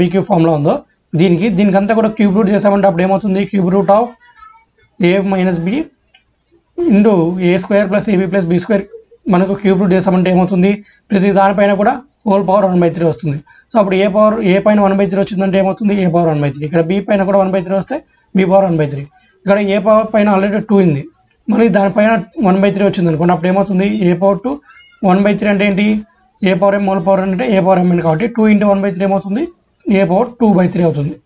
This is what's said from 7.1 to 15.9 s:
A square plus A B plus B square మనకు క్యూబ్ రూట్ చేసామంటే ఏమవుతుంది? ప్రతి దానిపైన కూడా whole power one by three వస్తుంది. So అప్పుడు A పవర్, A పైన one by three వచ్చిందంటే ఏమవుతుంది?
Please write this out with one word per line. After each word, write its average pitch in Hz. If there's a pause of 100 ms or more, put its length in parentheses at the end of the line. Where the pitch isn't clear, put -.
A - (120)
square 202
plus 202
A -
B 190
plus 190
B 175
square 202 (500)
మనకు 190
క్యూబ్ 190
రూట్ 190
చేసామంటే 185
ఏమవుతుంది? 185 (380)
ప్రతి 202 (100)
దానిపైన 202 (100)
కూడా 226 (360)
whole 196
power 196
one 180
by 170
three 170
వస్తుంది. 147 (340)
So -
అప్పుడు 190 (100)
A 208
పవర్, 214 (180)
A 190
పైన 214
one 196
by 196
three 196
వచ్చిందంటే 190
ఏమవుతుంది? 196 (120)